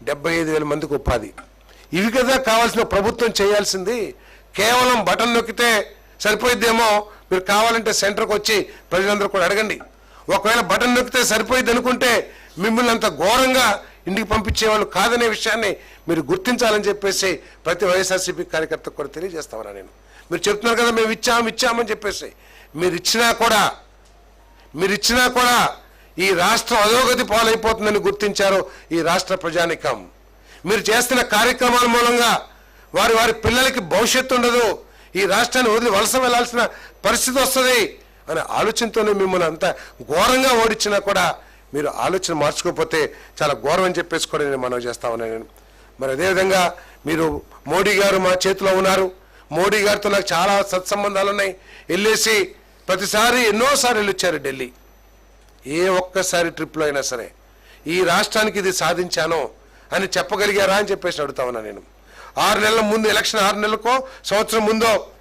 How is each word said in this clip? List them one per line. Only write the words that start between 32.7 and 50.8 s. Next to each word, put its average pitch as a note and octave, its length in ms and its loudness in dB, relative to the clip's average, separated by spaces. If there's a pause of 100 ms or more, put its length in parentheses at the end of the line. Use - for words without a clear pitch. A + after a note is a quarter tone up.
వారి, A3 200 4
వారి A3+ 180 4
పిల్లలకి B3+ 480 0
భవిష్యత్తు A3 540 0
ఉండదు, A#3+ 440 2 (380)
ఈ G3 100 2
రాష్ట్రాన్ని A#3 460 2
వదిలి A#3 180 2
వలస G#3+ 260 2
వెళ్లాల్సిన A#3+ 520 0 (360)
పరిస్థితి A#3+ 380 0
వస్తది B3+ 560 0 (320)
అనే D#3+ 100 -2 (100)
ఆలోచనతోనే G#3+ 640 0
మిమ్మల్ని F#3 340 0
అంత D#3+ 180 -4 (380)
ఘోరంగా A#3+ 500 2
ఓడించినా A3 460 2
కూడా F#3+ 360 0 (400)
మీరు C#3+ 140 -2
ఆలోచన E3+ 440 -2
మార్చుకోకపోతే D3+ 840 -2 (280)
చాలా C#3+ 120 0
ఘోరం D3 300 0
అని F#3 140 0
చెప్పేసి E3+ 300 -4
కూడా D3+ 160 -4
నేను C#3 120 -2
మనవి B2 260 -4
చేస్తా A#2+ 260 -6
ఉన్నాను A2+ 240 -6
నేను. A2+ 120 -10 (560)
మరి C3+ 100 -4
అదేవిధంగా F#3 680 0 (300)
మీరు, D#3 360 -2 (240)
మోడీ F#3+ 280 2
గారు G3 220 4
మా F#3 200 2 (100)
చేతిలో F#3+ 280 2
ఉన్నారు, F#3+ 380 2 (400)
మోడీ G3+ 300 2
గారితో G#3 260 0
నాకు G3+ 240 0
చాలా G3 300 2
సత్సంబంధాలు G3 680 -2